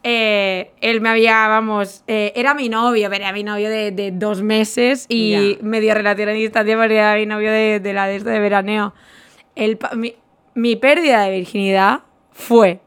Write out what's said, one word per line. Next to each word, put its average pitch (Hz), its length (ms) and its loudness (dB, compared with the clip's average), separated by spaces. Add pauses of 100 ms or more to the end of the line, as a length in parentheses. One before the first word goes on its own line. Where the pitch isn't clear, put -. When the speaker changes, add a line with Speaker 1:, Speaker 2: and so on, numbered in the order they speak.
Speaker 1:
eh, 208 760 -2
él 226 220 0
me 226 80 0
había, 226 400 4
vamos, 214 580 -2
eh, 208 280 -2
era 262 180 0
mi 269 160 -4
novio, 226 400 0
pero 196 160 -6
era 190 80 -4
mi 208 100 -6
novio 208 260 -4
de, 214 220 -4
de 196 200 -6
dos 196 320 -4
meses 226 640 0
y 208 480 0
Speaker 2:
Ya. 220 60 -14
Speaker 1:
medio 214 320 0
relación 208 340 -2
a - 20 -2
distancia, 220 460 0
pero 220 160 2
era 214 220 4
mi 214 100 0
novio 214 260 -2
de, 214 300 0
de 196 120 -6
la 196 140 -2
de 196 80 -4
esto 202 140 -8
de 220 100 0
veraneo. 208 540 0 (600)
El 220 240 -2
pa-, - 160 -8
mi, 233 200 -6 (380)
mi 233 240 0
pérdida 269 460 4
de 190 80 0
virginidad 190 720 0 (300)
fue 214 560 4